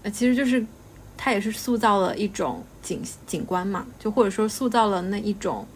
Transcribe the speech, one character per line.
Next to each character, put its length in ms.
呃， 80
其 160
实 80
就 100
是 200
他 160
也 80
是 120
塑 240
造 220
了 180
一 120
种 340
景-， 200
景 180
观 220
嘛， 180
就 120
或 140
者 60
说 180
塑 200
造 180
了 160
那 160
一 160
种， 420